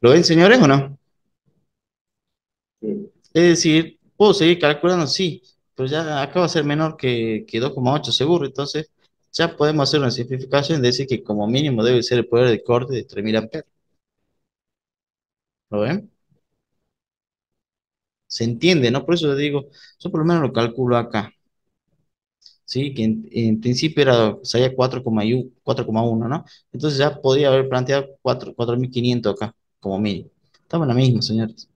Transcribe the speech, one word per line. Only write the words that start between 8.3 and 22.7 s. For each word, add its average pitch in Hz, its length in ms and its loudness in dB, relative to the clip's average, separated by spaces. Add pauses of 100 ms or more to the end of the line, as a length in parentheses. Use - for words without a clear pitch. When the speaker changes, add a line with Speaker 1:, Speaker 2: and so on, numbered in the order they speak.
Speaker 1:
entonces 139 460 -6 (420)
ya 165 240 -2
podemos 147 320 2
hacer 151 120 0
una 131 100 0
simplificación 131 720 -4
de 120 60 4
decir - 180 -2
que 113 160 -4
como 104 240 -4
mínimo 127 360 0
debe 120 200 2
ser 123 160 0
el 117 100 -2
poder 120 220 2
de 107 120 0
corte 123 320 -2
de 104 100 -6
tres - 200 -10
mil 107 120 -2
amperes. 110 300 -6 (2000)
¿Lo 104 100 -2
ven? 170 300 -4 (2250)
Se - 180 -8
entiende, 123 460 2
¿no? 139 160 -2
Por 170 80 2
eso 156 140 -2
yo 139 80 0
digo, 143 320 -4 (300)
yo 180 120 -10
por 160 100 -2
lo 156 60 0
menos 170 160 2
lo 120 100 -2
calculo 120 460 0
acá. 113 340 -4 (1300)
¿Sí? 135 280 -6